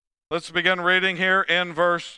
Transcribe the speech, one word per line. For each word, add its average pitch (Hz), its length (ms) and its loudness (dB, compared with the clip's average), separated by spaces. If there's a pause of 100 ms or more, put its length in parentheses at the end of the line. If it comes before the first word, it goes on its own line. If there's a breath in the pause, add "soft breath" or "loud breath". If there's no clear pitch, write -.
(320)
let's 165 180 -4
begin 175 300 0
reading 180 380 2
here 190 240 2
in 175 320 -2
verse, 170 440 -2